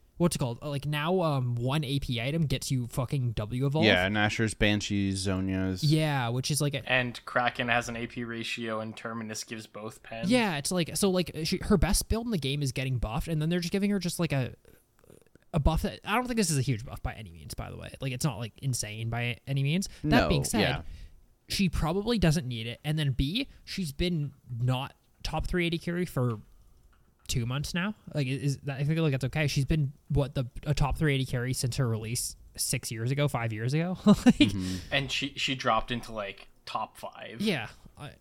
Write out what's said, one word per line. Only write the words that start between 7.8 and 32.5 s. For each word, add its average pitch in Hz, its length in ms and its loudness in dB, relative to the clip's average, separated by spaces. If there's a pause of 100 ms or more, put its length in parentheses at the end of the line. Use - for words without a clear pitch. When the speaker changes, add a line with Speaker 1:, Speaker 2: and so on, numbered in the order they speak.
Speaker 3:
an 117 80 -6
A 117 120 -6
P 120 160 -6
ratio, 113 560 -4
and 110 160 -8
Terminus 113 480 -6
gives 110 240 -10
both 107 340 -12
pens. 113 260 -6
Speaker 1:
Yeah, 220 280 2
it's 139 160 -4
like, 180 240 -2
so, 202 120 2
like, 185 220 0 (140)
she, 175 140 0
her - 180 4
best 160 320 2
build 226 180 -2
in 240 60 -2
the 190 60 0
game 135 260 -2
is 127 80 -2
getting 131 260 -2
buffed, 113 300 -2
and 160 120 0
then 156 80 0
they're 175 120 2
just 170 120 -4
giving 202 200 2
her 202 80 2
just, 175 180 -4
like, 170 140 0
a, 131 220 0 (1000)
a 165 60 4
buff 160 220 4
that, - 220 -4
I 196 100 0
don't 247 120 2
think 247 120 -2
this 180 120 2
is 151 60 2
a 131 60 2
huge 117 220 -2
buff - 180 -12
by 131 120 -6
any 101 180 -14
means, 80 220 -14
by 107 160 -10
the 90 60 -10
way. 85 140 -12 (100)
Like, 131 120 -4
it's 123 120 -6
not, 151 140 0
like, 113 140 -8 (100)
insane 113 480 -4
by 120 360 -2
any 139 180 -2
means. 165 240 0 (160)
That 160 180 6
Speaker 2:
No, 80 60 4
Speaker 1:
being - 160 2
said, - 160 0
Speaker 2:
yeah. 78 220 2 (640)
Speaker 1:
she 190 200 0
probably 202 500 0
doesn't 165 280 4
need 117 220 -4
it. 117 160 -10
And 156 140 -2
then 143 140 2
B, 170 360 0 (160)
she's 165 280 -6
been 165 400 0 (280)
not 127 340 0 (300)
top 160 240 -4
three 175 180 2
A 165 40 2
D 170 80 -2
carry 175 280 -2
for 123 320 0 (880)
two 123 160 0
months 135 300 -4
now. 185 200 -2 (200)
Like, 147 140 2
is 135 360 0
that, 139 160 -4
I 147 40 0
think, 160 140 2
like, 160 120 4
that's 135 140 0
okay. 151 220 0
She's 139 200 2
been, 151 260 2 (160)
what, 127 260 2
the, 131 120 -2 (180)
a 151 80 0
top 139 240 2
three 147 200 4
A - 20 2
D 131 80 0
carry 127 260 -2
since 123 240 -2
her 131 100 2
release 113 480 -2 (220)